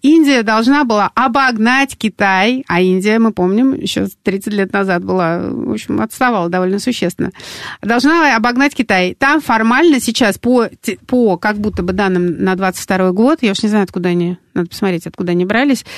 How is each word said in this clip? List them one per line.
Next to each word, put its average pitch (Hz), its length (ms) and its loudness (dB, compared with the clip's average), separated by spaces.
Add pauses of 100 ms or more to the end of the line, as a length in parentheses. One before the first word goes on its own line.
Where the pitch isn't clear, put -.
Индия 277 400 4
должна 226 420 2
была 208 300 0
обогнать 254 800 0
Китай, 208 720 0
а 175 140 2
Индия, 190 360 2
мы 226 140 2
помним, 214 400 2
еще 196 340 -4 (160)
тридцать 196 300 -4
лет 196 220 -2
назад 190 280 0
была, 180 360 -2
в - 340 -6
общем, 220 300 -4
отставала 220 480 -2
довольно 185 280 -2
существенно. 190 520 -4 (500)
Должна 262 560 2
обогнать 240 380 0
Китай. 185 400 0
Там 285 260 0
формально 247 600 2
сейчас 220 360 0
по 240 300 2 (160)
те-, 196 240 -6
по 226 320 2
как 208 200 -2
будто 208 240 -4
бы 180 120 -4
данным 185 500 0
на 185 120 0
двадцать 185 260 -4
второй 185 300 0
год, 240 280 2
я 208 120 0
уж - 100 -4
не 214 80 0
знаю, 208 140 2
откуда 180 260 -4
они, 175 260 -2 (160)
надо 175 160 -4
посмотреть, 180 380 -4
откуда 175 260 -6
они 175 140 0
брались, 240 400 0 (120)